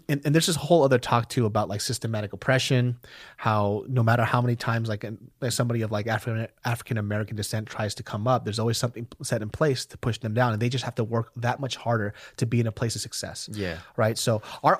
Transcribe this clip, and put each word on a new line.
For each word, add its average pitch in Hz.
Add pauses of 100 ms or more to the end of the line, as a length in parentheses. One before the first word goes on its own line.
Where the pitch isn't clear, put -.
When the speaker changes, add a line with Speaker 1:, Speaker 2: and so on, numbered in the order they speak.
Speaker 1:
and, 143
and 151
there's 165
this 170
whole 147
other 131
talk 120
too 120
about, 104
like, 104
systematic 110
oppression, 123 (400)
how 104
no 127
matter 117
how 123
many 120
times, 117
like, 107
an, 110 (240)
like, 123
somebody 117
of, 107
like, 104
Afri-, 110 (160)
African 120
American 104
descent 107
tries -
to -
come 107
up, 123
there's 110
always 113
something 120 (160)
set 117
in 107
place 143
to -
push 117
them 107
down, 123
and 107
they 120
just 127
have 120
to 120
work 117
that 120
much 135
harder 110 (240)
to 131
be 120
in 113
a 107
place 117
of 107
success. -
Speaker 2:
Yeah. 92 (200)
Speaker 1:
Right? 113
So 110 (200)
our, 156